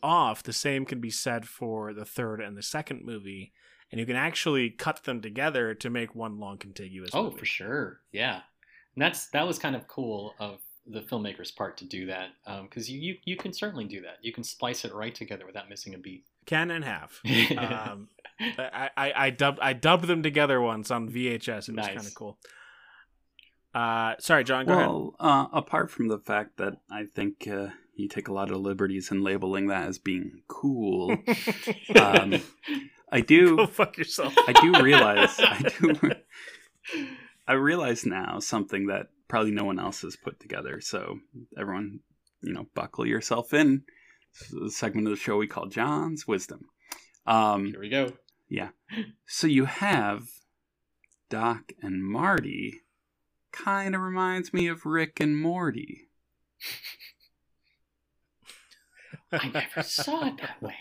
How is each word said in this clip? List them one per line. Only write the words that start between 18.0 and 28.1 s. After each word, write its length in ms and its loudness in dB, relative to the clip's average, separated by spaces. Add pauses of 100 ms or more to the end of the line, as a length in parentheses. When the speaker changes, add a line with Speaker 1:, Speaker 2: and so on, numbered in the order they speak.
Speaker 1:
I, 560 -6
I, 160 0 (140)
I 40 2
dubbed, 300 0
I 140 2
dubbed 320 4
them 160 2
together 400 4
once 280 -2
on 200 -2
V 180 -2
H 220 -4
S. 180 -8
It 80 -8
was 100 -2
Speaker 2:
Nice. 100 -4
Speaker 1:
kinda 200 -10
cool. 220 -14 (1400)
Uh, 440 0
sorry, 260 4
John, 200 2
go 80 4
ahead. 140 6
Speaker 3:
Well, 340 -2
uh, 320 6
apart 380 0
from 180 0
the 100 0
fact 380 -2
that 180 -2 (160)
I 140 -8
think, 420 -4
uh, 220 -4 (260)
you 140 -4
take 200 -8